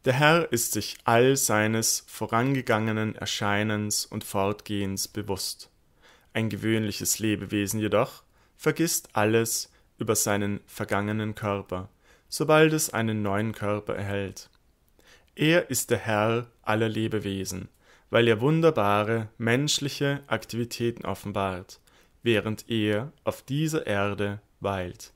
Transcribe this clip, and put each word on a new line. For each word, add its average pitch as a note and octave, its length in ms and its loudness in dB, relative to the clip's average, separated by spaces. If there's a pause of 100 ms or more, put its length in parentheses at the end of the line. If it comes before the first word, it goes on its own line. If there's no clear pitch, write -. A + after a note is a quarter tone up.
Der B2+ 100 2
Herr D3+ 380 6
ist A#2 200 0
sich - 320 -6
all B2 320 6
seines A2 680 2
vorangegangenen A2 1080 0
Erscheinens G#2 880 -2
und G#2 180 -8
Fortgehens G2+ 840 -4
bewusst. - 600 -8 (640)
Ein A2+ 160 0
gewöhnliches G#2+ 720 -2
Lebewesen G#2 640 -2
jedoch G#2+ 420 0 (340)
vergisst - 580 -2
alles A2 560 2 (280)
über A2 160 0
seinen G2+ 520 0
vergangenen G#2+ 680 -4
Körper, G2 560 -4 (380)
sobald D#3 440 4
es D#3 180 -2
einen A2 320 0
neuen G#2 300 0
Körper G#2 420 -4
erhält. G2+ 560 -6 (840)
Er D#3+ 360 2
ist - 200 -4
der A2+ 80 2
Herr A2+ 480 0 (160)
aller A2 260 0
Lebewesen, G2+ 800 -4 (420)
weil A#2 180 6
er A2 120 4
wunderbare A2+ 880 4 (100)
menschliche C#3 880 0
Aktivitäten A#2 800 -4
offenbart, G2 760 -6 (420)
während G#2+ 480 0
er G#2+ 420 0 (120)
auf - 180 -4
dieser D3+ 440 -2
Erde G2+ 540 -2 (200)
weilt. F#2+ 560 -6